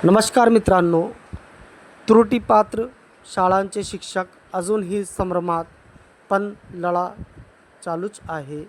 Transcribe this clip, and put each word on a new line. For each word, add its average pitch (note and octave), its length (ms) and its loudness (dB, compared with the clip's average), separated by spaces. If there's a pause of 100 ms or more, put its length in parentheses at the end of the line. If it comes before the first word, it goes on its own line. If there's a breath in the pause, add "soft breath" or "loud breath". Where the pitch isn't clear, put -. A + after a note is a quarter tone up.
नमस्कार G#3+ 460 4
मित्रांनो, F#3 600 2 (960)
त्रुटीपात्र A3 760 2 (520)
शाळांचे F#3+ 480 0
शिक्षक - 400 -8 (300)
अजूनही F#3+ 520 -4
संभ्रमात, F3 600 -4 (640)
पण G3+ 240 -2 (200)
लढा F3 500 -4 (640)
चालूच F3+ 340 -8 (100)
आहे. D3+ 400 -12